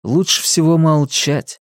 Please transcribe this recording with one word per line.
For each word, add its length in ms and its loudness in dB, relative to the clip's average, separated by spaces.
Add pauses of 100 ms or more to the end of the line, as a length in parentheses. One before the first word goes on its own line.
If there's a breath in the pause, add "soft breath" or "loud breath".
лучше 400 0
всего 340 2
молчать 880 0